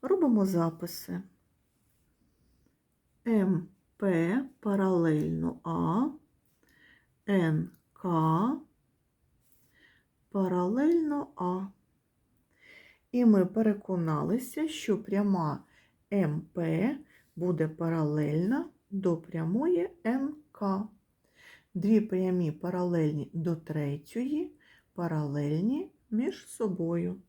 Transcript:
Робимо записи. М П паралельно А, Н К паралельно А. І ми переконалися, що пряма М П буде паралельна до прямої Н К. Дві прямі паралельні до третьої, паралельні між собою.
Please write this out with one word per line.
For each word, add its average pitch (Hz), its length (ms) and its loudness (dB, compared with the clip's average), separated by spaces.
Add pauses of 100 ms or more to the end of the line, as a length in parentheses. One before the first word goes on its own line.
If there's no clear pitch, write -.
Робимо 262 440 4
записи. 170 760 -2 (2000)
М 190 420 2 (280)
П 185 440 2 (200)
паралельно 165 1040 0
А, 170 440 0 (1200)
Н 165 420 2 (220)
К 170 640 0 (1700)
паралельно 254 1040 0
А. 185 300 -4 (1500)
І 247 120 2
ми 202 220 8
переконалися, 190 1200 0
що - 340 -4
пряма 185 640 -2 (480)
М 165 280 0 (120)
П 175 440 0 (400)
буде 165 320 0
паралельна 160 1000 -2 (220)
до 190 260 0
прямої 240 720 -2 (160)
Н 269 280 -2 (180)
К. 196 360 -4 (840)
Дві 202 260 4
прямі 185 520 0
паралельні 175 800 -2
до 165 240 -2
третьої, 160 960 -4 (420)
паралельні 160 960 -2 (200)
між 254 380 -4
собою. 175 680 -2 (120)